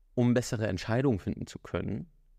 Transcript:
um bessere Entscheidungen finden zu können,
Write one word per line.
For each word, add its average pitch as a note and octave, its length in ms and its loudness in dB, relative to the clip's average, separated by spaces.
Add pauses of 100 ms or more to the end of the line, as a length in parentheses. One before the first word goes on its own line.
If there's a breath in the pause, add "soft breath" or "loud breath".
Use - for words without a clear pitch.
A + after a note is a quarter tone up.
(160)
um B2 180 6
bessere A#2 320 0
Entscheidungen A2+ 540 0
finden - 260 -4
zu - 140 -14
können, A2+ 500 -6 (280)